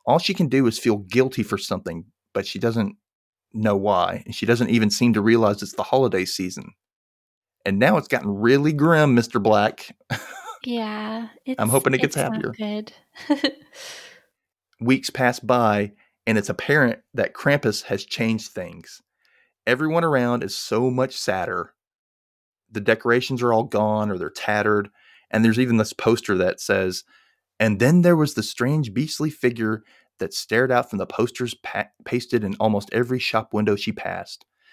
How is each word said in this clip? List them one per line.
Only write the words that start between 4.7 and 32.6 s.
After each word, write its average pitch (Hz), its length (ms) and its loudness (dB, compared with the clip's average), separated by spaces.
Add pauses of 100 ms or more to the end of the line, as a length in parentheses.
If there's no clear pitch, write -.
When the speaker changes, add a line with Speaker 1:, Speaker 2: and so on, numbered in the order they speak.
Speaker 1:
even 110 200 4
seem 120 240 2
to 107 80 2
realize 110 400 4
it's 101 120 -12
the 104 100 -4
holiday 117 400 2
season. - 480 -8 (920)
And 98 140 0
now 156 180 4
it's 143 120 -4
gotten 120 220 -2
really 131 420 4
grim, 151 420 4
Mister 120 240 2
Black. 104 560 2 (160)
<laughs> - 80 -4 (460)
Speaker 2:
Yeah, 220 640 -8 (180)
Speaker 1:
I'm 262 80 -4 (120)
Speaker 2:
it's, 117 40 -4
Speaker 1:
hoping 131 240 2
it 131 60 -2
gets 139 160 -2
Speaker 2:
it's 143 80 0
not 139 100 -4
Speaker 1:
happier. - 240 -6
Speaker 2:
good. 214 340 -8 (360)
<laughs> 285 240 -2 (1300)
Speaker 1:
Weeks 127 300 0
pass 123 300 0
by, 107 520 2 (340)
and 113 100 2
it's 104 120 0
apparent 143 500 0 (160)
that 113 200 -2
Krampus 143 500 0
has - 200 -6
changed 113 460 -4
things. 85 500 -14 (680)
Everyone 156 380 0
around 123 380 0
is - 140 -8
so 123 340 -2
much 127 260 -2
sadder. 90 580 -6 (1000)
The 110 80 -6
decorations 120 600 2
are 120 120 2
all 113 120 4
gone 107 460 0
or 92 80 -4
they're 82 120 -6
tattered, 104 580 -2 (420)
and 110 140 2
there's 113 160 4
even 120 160 2
this 110 160 0
poster 113 460 0
that 90 220 0
says, 92 440 -2 (560)
"And 110 200 2
then 160 220 6
there 175 140 6
was 151 180 0
the 110 80 -2
strange 127 520 -2
beastly 151 360 -4
figure 113 540 -2 (340)
that - 160 -6
stared 127 380 0
out 123 180 0
from 104 80 -4
the 92 80 -4
posters 120 480 -4
pa-, - 360 -8 (140)
pasted 123 380 -2
in 101 160 -4
almost 107 340 0